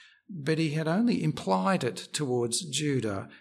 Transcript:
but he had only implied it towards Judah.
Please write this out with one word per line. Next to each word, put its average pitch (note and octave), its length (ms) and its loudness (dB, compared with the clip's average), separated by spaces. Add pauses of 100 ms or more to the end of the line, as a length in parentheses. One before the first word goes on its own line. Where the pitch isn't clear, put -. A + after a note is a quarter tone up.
(280)
but D#3 300 -2
he D#3+ 140 0
had D#3 160 -2
only G3+ 360 2
implied F#3 600 2
it A#2+ 140 -2 (140)
towards B2 500 0
Judah. C3+ 680 -2 (120)